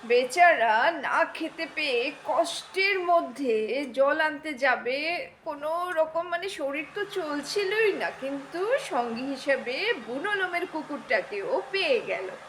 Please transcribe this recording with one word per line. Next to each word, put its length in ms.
বেচারা 840
না 340
খেতে 500
পেয়ে 380
কষ্টের 720
মধ্যে 920
জল 280
আনতে 340
যাবে, 760
কোনো 480
রকম, 360
মানে, 200
শরীর 460
তো 100
চলছিলই 880
না, 180
কিন্তু 580
সঙ্গী 440
হিসেবে 720
বুনো 280
লোমের 320
কুকুরটাকেও 1040
পেয়ে 360
গেল। 220